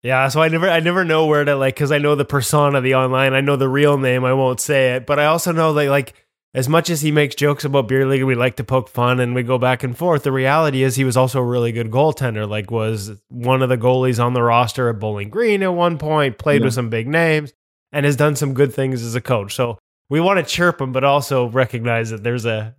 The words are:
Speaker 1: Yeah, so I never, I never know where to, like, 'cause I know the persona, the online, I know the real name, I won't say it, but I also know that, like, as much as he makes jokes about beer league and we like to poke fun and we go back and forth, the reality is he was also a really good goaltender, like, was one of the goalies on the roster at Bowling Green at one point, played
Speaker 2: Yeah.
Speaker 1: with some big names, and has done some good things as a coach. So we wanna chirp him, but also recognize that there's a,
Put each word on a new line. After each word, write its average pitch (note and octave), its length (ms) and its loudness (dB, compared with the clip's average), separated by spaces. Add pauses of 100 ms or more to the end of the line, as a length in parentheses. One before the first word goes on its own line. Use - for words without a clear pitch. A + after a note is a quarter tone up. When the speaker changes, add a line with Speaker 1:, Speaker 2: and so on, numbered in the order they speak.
Speaker 1:
Yeah, C3 240 2
so D3 160 0
I D#3+ 60 4
never, E3 200 0
I E3 120 2
never F3 240 0
know D#3+ 220 2
where D3 180 2
to, C#3+ 100 2
like, C3+ 220 0
'cause D3 160 0
I D3 60 2
know D3 180 2
the C#3 80 0
persona, C#3+ 560 2
the C3 160 2
online, C3 380 2
I C3+ 60 2
know C#3+ 140 2
the C3+ 140 0
real C#3+ 300 2
name, B2+ 260 0
I B2+ 100 2
won't B2+ 260 0
say C3 340 2
it, B2 120 -6
but C#3+ 140 0
I D3 60 4
also E3 260 0
know D#3+ 200 2
that, D3 160 2
like, C#3 260 0 (400)
as C3 140 -2
much E3 220 2
as D#3+ 100 -2
he D3+ 120 0
makes D3 240 2
jokes D3 280 -2
about C3+ 240 0
beer C3+ 180 2
league C3+ 140 0
and C3+ 80 0
we C3 60 2
like A#2+ 220 -2
to B2 80 -8
poke C3 240 -2
fun B2 300 0
and B2 160 -2
we B2+ 80 -2
go B2 160 -2
back B2+ 240 0
and B2 140 -6
forth, E3 280 0
the C#3+ 60 0
reality C3+ 540 0
is B2+ 100 0
he C3+ 100 0
was B2 120 0
also C3 240 2
a B2 40 0
really A#2+ 280 -2
good A2+ 180 -6
goaltender, A#2+ 580 -2
like, G#2 220 -6
was A2 420 -4 (160)
one B2 340 0
of B2+ 60 0
the B2 100 2
goalies B2+ 440 2
on B2 120 0
the B2 80 0
roster A#2+ 460 2
at A2 100 -4
Bowling G#2 320 -8
Green G#3 320 0
at F#3 120 -2
one F3 220 0
point, D3 420 -2
played D3 220 2
Speaker 2:
Yeah. C3+ 60 0
Speaker 1:
with B2 80 -2
some A#2+ 160 -4
big A2+ 180 -4
names, D#3 440 0 (400)
and D3 120 -2
has C#3+ 120 2
done D3 200 2
some C#3 180 -2
good C3 200 2
things C3 300 -2
as A#2 100 -6
a B2 60 -2
coach. G#2 340 -4
So A#2+ 240 -4 (320)
we D3+ 100 2
wanna F3+ 240 2
chirp F3 360 0
him, C3 120 -6
but C3 100 0
also C#3 460 2
recognize A#2 640 -2
that A2 120 -10
there's A#2+ 220 -4
a, A2 340 -4